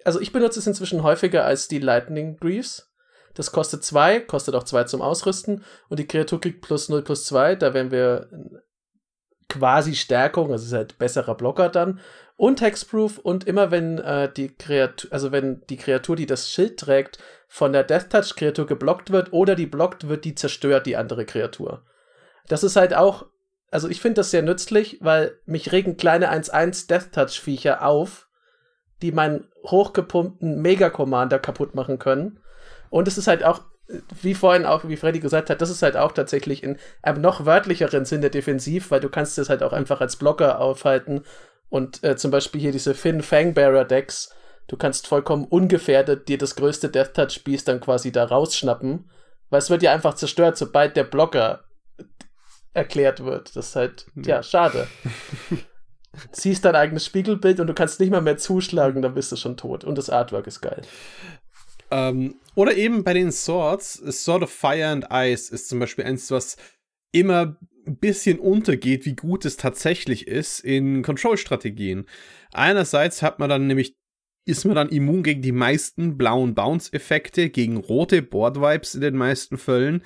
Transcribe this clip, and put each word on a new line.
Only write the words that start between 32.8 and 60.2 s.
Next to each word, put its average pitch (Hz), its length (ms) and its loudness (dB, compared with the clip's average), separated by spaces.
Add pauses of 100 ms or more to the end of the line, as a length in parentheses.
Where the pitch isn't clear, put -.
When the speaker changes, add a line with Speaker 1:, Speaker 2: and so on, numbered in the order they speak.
Speaker 1:
Und 180 200 2
es 190 80 -4
ist 196 100 -4
halt 170 160 4
auch, 165 200 2 (580)
wie 190 140 0
vorhin 180 300 4
auch, 156 220 0
wie 156 100 -6
Freddy 165 220 0
gesagt 156 300 0
hat, 151 120 0
das 165 80 -2
ist 175 120 -8
halt 147 160 2
auch 147 160 2
tatsächlich 139 500 -4
in 139 140 -6 (240)
einem 147 200 0
noch 165 240 2
wörtlicheren 165 600 2
Sinne 147 240 0
defensiv, 143 600 -4
weil 135 100 4
du 139 80 -4
kannst 147 280 -4
es 143 120 -2
halt 131 120 2
auch 135 120 -2
einfach 135 260 -2
als 127 160 -2
Blocker 147 460 2
aufhalten. 135 600 0 (460)
Und, - 340 -6
äh, 139 120 2
zum 139 160 -2
Beispiel 139 300 0
hier 143 100 -2
diese 135 240 -2
Finn 160 260 -2
Fangbearer 143 640 4
Decks, - 480 -2 (340)
du - 80 -12
kannst - 300 -4
vollkommen 147 400 0
ungefährdet 151 840 4
dir 139 120 0
das 139 160 -4
größte 147 340 0
Death 135 240 0
Touch - 300 -2
Biest 139 240 -4
dann 127 120 2
quasi 123 320 0
da 120 120 2
rausschnappen, 131 840 0 (400)
weil 143 100 4
es 143 100 -2
wird 170 140 2
ja 143 100 6
einfach 156 220 0
zerstört, 165 420 2
sobald 147 380 2
der 143 80 2
Blocker 127 600 0 (1080)
erklärt 135 500 2
wird. - 320 -8
Das 123 140 -10
ist - 60 -10
halt, 123 400 -4
Speaker 2:
Ja. 139 220 0
Speaker 1:
ja, - 60 -4
schade. 143 440 2 (640)
Speaker 2:
<laughs> - 800 -12
Speaker 1:
Siehst 190 340 0
dein 170 100 6
eigenes 156 300 2
Spiegelbild 190 540 2
und 165 80 -2
du 165 80 -2
kannst 160 240 0
nicht 190 100 2
mal 185 120 2
mehr 151 160 2
zuschlagen, 151 680 0
dann 127 100 0
bist 135 180 -4
du 120 40 -8
schon 123 220 -8
tot. - 260 -10
Und 139 140 -4
das 135 120 -6
Artwork 117 380 -2